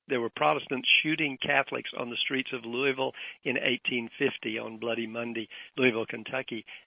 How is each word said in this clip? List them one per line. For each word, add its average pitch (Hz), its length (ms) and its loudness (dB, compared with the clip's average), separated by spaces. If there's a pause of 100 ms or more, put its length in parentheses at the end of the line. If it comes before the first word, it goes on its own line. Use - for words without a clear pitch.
there 127 140 2
were 113 80 0
Protestants 147 580 2 (160)
shooting 156 420 0
Catholics 139 440 2 (100)
on 120 100 -2
the 120 60 -6
streets 131 380 0
of 120 100 -4
Louisville 131 480 0 (320)
in 131 140 0
eighteen 123 600 0
fifty 113 400 0
on 113 200 -6
Bloody 113 300 -2
Monday, 117 420 -4 (280)
Louisville, 113 280 4
Kentucky, 117 600 -6 (220)